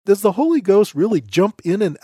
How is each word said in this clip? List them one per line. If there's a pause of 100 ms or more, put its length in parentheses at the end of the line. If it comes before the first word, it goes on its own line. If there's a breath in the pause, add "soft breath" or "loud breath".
Does
the
Holy
Ghost
really
jump
in
and